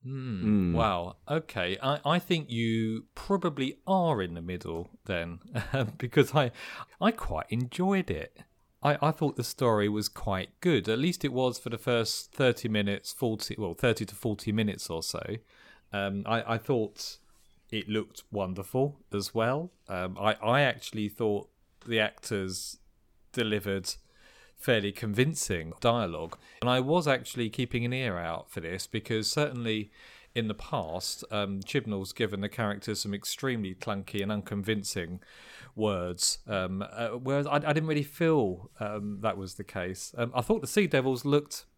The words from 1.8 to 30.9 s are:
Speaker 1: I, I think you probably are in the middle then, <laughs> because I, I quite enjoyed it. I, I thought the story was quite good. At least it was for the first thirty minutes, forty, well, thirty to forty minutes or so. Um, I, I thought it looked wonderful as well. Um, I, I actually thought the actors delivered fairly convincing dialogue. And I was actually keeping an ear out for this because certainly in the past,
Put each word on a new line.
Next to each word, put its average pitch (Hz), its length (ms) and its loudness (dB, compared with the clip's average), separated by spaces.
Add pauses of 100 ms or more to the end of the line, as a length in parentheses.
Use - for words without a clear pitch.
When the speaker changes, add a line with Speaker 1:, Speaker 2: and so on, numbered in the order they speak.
Speaker 1:
I, 143 240 0
I 165 140 4
think 165 320 -2
you 113 540 0 (100)
probably 151 720 -2
are 170 340 4
in 87 140 -2
the 85 60 -8
middle 85 480 -6 (160)
then, 85 340 -2 (300)
<laughs> 127 280 0
because 131 380 4
I, 131 160 4 (500)
I 208 100 6
quite - 380 -4
enjoyed 180 640 0
it. - 260 -6 (460)
I, 147 180 4
I 147 80 4
thought 147 260 0
the - 80 -2
story 107 460 4
was 104 180 0
quite - 420 -2 (120)
good. 131 260 4
At 113 120 2
least 170 260 0
it 131 80 0
was 127 240 2
for 117 140 -6
the 113 80 -6
first 117 520 0
thirty 123 380 2
minutes, 101 420 0
forty, 110 460 -2
well, 95 160 -2
thirty 113 320 2
to - 80 -14
forty 107 380 -2
minutes 104 400 0
or 82 100 -2
so. - 360 -4 (540)
Um, 98 360 -2
I, 113 260 0
I 113 60 0
thought - 580 -2 (540)
it 104 180 -4
looked 107 320 -2 (100)
wonderful 101 680 -2 (120)
as 101 220 -2
well. 131 380 0 (180)
Um, 92 300 -4
I, 104 160 2
I 123 260 4
actually 110 480 0
thought 104 400 0 (380)
the 117 120 2
actors 98 800 -2 (560)
delivered 101 640 0 (600)
fairly 104 360 2
convincing 104 880 0
dialogue. 87 580 0 (240)
And 123 80 2
I 127 100 4
was 151 280 2
actually 123 420 0
keeping 120 360 -2
an 120 80 0
ear 123 240 -2
out 82 320 -4
for - 120 -8
this 85 260 -6
because 110 440 -2
certainly 117 600 -2 (420)
in 113 140 0
the 107 60 -2
past, 92 760 -4